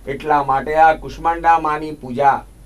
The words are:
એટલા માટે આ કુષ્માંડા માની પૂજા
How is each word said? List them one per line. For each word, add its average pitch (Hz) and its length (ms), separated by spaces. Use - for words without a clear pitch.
એટલા 143 380
માટે 135 320
આ 160 200
કુષ્માંડા 165 640
માની 156 400
પૂજા 131 380